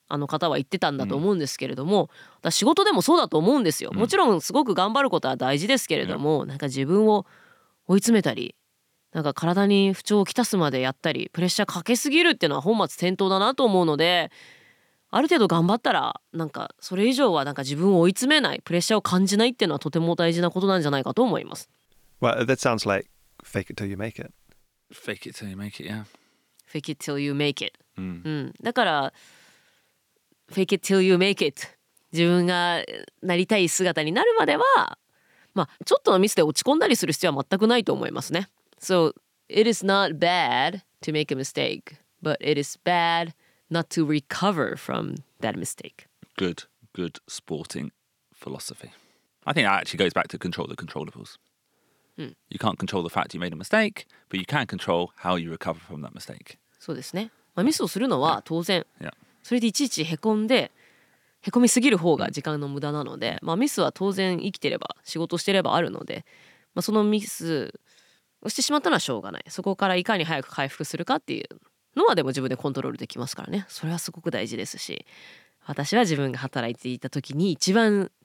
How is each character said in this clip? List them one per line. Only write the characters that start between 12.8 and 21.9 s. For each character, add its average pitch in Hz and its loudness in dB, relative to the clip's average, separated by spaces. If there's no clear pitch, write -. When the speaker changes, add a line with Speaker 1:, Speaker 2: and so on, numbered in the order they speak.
Speaker 1:
末 - -2
転 185 0
倒 196 2
だ 190 2
な 226 2
と 262 2
思 190 6
う - 4
の 151 2
で、 170 2
あ 214 2
る 311 2
程 339 4
度 208 4
頑 170 4
張 196 4
っ 233 0
た 277 0
ら、 135 -2
な 165 -4
ん 151 -8
か - -10
そ - -10
れ 202 4
以 262 4
上 247 4
は 147 2
な 139 -4
ん - -6
か 135 -6
自 139 -4
分 185 4
を 175 8
追 175 8
い - 0
詰 254 2
め 311 6
な 175 0
い、 - -10
プ - -8
レ 170 2
ッ 175 2
シ 220 0
ャ - 4
ー 208 4
を - -14
感 185 2
じ 190 2
な 220 6
い 254 4
っ 254 -8
て 214 0
い - 2
う - 2
の 147 0
は 143 -2
と 151 -4
て 165 0
も 165 2
大 170 2
事 170 0
な 175 2
こ 185 -2
と 196 2
な 190 4
ん 175 2
じ 147 0
ゃ 143 0
な 139 2
い 131 -2
か 131 -4
と 220 2
思 226 2
い - -6
ま - -14
す。 - -18